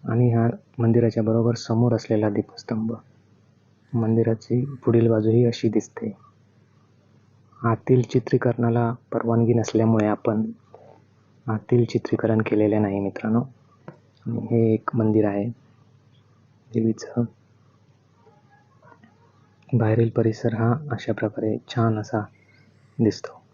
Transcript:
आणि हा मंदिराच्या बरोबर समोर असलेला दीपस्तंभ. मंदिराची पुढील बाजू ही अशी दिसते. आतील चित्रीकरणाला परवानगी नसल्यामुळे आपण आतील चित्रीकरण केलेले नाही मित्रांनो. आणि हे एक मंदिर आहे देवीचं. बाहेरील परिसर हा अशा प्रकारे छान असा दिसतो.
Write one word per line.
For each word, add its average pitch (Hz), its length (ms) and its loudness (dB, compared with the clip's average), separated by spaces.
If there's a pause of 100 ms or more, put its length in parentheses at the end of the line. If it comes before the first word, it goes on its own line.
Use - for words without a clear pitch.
आणि 120 240 2
हा 117 160 2 (300)
मंदिराच्या 113 440 2
बरोबर 113 320 0
समोर 117 400 0
असलेला 110 360 -2
दीपस्तंभ. 110 640 -6 (1000)
मंदिराची 113 720 0
पुढील 117 460 2
बाजू 110 200 2
ही 117 140 4
अशी 117 240 0
दिसते. 110 480 -4 (1500)
आतील 120 400 2
चित्रीकरणाला 117 920 0 (180)
परवानगी 117 420 2
नसल्यामुळे 110 520 2
आपण 107 440 -2 (960)
आतील 117 380 0
चित्रीकरण 110 560 -2
केलेले 107 380 2
नाही 101 220 0
मित्रांनो. 110 420 -2 (840)
आणि 117 140 -6
हे 113 340 2
एक - 200 -4
मंदिर 110 340 2
आहे 101 160 -2 (1300)
देवीचं. 113 480 -2 (2500)
बाहेरील 113 360 2
परिसर 113 440 -2
हा 117 200 0 (160)
अशा 113 220 -6
प्रकारे 110 440 -4 (120)
छान 113 300 -2
असा 107 220 -6 (760)
दिसतो. - 440 -2 (120)